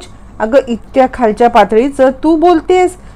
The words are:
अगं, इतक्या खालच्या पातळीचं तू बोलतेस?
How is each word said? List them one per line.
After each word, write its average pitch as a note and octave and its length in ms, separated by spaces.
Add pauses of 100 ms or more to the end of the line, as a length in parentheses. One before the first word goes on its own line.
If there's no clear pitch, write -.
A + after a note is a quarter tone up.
(400)
अगं, A3+ 280
इतक्या A#3+ 460
खालच्या A#3 360
पातळीचं A#3+ 600 (140)
तू D#4+ 120
बोलतेस? F4+ 600 (200)